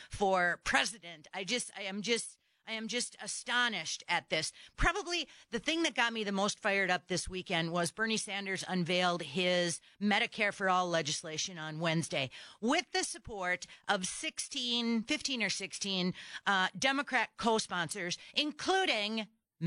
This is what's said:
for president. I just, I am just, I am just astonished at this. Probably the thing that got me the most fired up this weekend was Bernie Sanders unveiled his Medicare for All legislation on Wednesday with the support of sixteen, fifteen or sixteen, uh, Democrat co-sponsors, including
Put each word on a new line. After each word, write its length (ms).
for 540
president. 680
I 120
just, 340
I 60
am 180
just, 380
I 60
am 160
just 340
astonished 880
at 220
this. 240
Probably 500
the 80
thing 240
that 120
got 180
me 100
the 80
most 280
fired 300
up 200
this 180
weekend 460
was 180
Bernie 240
Sanders 540
unveiled 520
his 600
Medicare 520
for 160
All 180
legislation 680
on 240
Wednesday 480
with 320
the 100
support 600
of 180
sixteen, 960
fifteen 400
or 60
sixteen, 640
uh, 200
Democrat 560
co-sponsors, 840
including 960